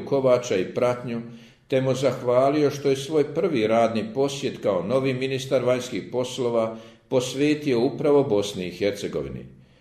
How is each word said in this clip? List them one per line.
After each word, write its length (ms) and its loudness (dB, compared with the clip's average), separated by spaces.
Kovača, 520 2
i 180 -2
pratnju, 480 -2
te 120 2
mu 140 0
zahvalio 760 2
što 200 -2
je 60 2
svoj 380 0
prvi 320 2
radni 380 2
posjet 480 -2
kao 200 2
novi 320 0
ministar 500 -2
vanjskih 380 -2
poslova 640 -2
posvetio 720 2
upravo 440 2
Bosni 420 0
i 60 -8
Hercegovini. 760 -4